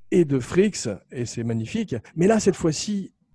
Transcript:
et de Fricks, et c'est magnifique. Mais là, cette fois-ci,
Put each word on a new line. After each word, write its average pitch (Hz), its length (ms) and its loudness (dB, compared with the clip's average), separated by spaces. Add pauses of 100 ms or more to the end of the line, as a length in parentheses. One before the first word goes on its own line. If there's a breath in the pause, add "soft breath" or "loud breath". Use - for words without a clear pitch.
(120)
et 180 140 6
de 135 140 0
Fricks, 175 480 0 (240)
et 127 140 -6
c'est 117 180 -6
magnifique. 117 520 -4 (200 soft breath)
Mais 170 120 4
là, 214 120 4
cette 196 160 2
fois-ci, 190 580 -4 (220)